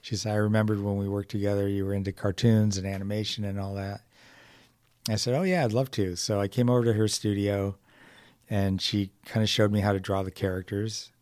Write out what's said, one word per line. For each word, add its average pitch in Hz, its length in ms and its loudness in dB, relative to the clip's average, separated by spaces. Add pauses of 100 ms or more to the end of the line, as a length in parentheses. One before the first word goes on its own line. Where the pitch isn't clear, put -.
she - 160 -8
said, 107 160 -4
"I 107 40 0
remembered 107 460 2
when 101 140 0
we 101 120 -2
worked 101 220 -4
together, 101 380 0
you 98 180 -2
were 101 80 -2
into 98 160 -2
cartoons 107 680 2
and 95 120 -4
animation 101 560 -4
and 98 160 -4
all 98 160 -6
that." 98 260 -8 (1040)
I 110 60 0
said, 120 200 0
"Oh, 151 100 0
yeah, 185 200 2
I'd 110 80 0
love 131 200 0
to." 92 240 -2
So 104 240 0
I 101 80 2
came 120 200 2
over 123 180 4
to 113 80 4
her 107 120 2
studio, 101 720 0 (720)
and 98 320 0
she 101 300 -2 (120)
kinda 110 220 0
showed 104 240 4
me 104 100 2
how 101 120 2
to 98 80 2
draw 98 240 -2
the 95 80 -8
characters. 101 880 -4